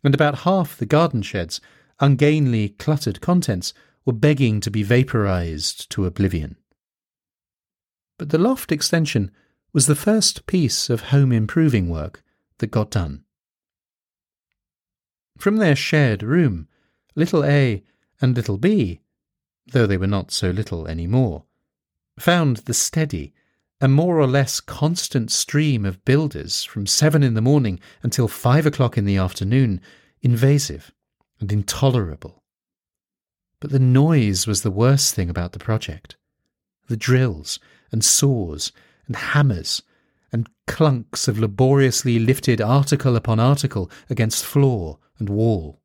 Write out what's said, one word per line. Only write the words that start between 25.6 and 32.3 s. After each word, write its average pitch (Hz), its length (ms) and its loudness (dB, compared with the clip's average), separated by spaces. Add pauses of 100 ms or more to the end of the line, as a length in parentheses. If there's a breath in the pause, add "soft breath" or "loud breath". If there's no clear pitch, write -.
of 95 180 -6
builders 147 640 -2
from 101 200 -8
seven 151 380 2
in 120 100 2
the 110 80 0
morning 123 380 2 (240 loud breath)
until 123 240 0
five 143 380 2
o'clock 139 320 0
in 101 80 0
the 101 100 2
afternoon 98 640 0 (420 soft breath)
invasive 123 720 0 (480)
and 101 140 -6
intolerable. 104 880 -2 (1160)